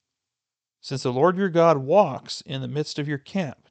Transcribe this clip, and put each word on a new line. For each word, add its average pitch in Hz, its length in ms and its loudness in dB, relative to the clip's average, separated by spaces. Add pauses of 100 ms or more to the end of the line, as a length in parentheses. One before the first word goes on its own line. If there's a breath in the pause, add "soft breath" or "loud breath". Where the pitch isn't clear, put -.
(800)
Since 135 220 -8
the 131 100 -2
Lord 160 240 2
your 196 120 -2
God 165 300 4
walks 143 640 0
in 135 180 -10
the 131 80 -8
midst 147 320 -6
of 143 80 -4
your 147 100 -4
camp - 520 -8